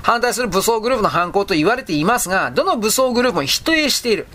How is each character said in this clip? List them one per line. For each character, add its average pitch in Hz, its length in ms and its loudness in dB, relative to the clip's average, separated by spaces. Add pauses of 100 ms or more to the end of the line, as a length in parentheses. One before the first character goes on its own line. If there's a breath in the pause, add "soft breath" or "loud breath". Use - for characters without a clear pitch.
反 226 180 2
対 233 140 0
す 240 80 -2
る 247 60 -2
武 185 140 0
装 226 180 0
グ 220 80 -2
ル 262 80 0
ー - 20 0
プ 208 60 0
の 160 60 2
犯 170 200 0
行 196 140 0
と 196 100 -2
言 151 120 2
わ 233 100 2
れ 262 80 -6
て 185 80 -8
い 151 120 0
ま 240 140 2
す 170 100 -4
が、 175 220 -2
ど 240 140 0
の 359 120 0
武 220 140 0
装 262 220 2
グ 240 100 0
ル 254 60 2
ー 233 40 0
プ 175 80 -2
も - 40 0
否 - 160 -2
定 311 300 0
し - 100 -2
て 247 80 -6
い 208 80 2
る。 151 180 -6